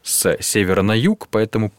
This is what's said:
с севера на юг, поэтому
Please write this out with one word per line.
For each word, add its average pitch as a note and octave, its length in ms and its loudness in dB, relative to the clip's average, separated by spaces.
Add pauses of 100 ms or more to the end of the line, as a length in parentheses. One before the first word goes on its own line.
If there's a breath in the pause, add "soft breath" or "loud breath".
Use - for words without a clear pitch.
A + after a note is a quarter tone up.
с - 380 0
севера F#2+ 400 0
на G2+ 100 2
юг, C#3+ 400 0
поэтому A2 480 0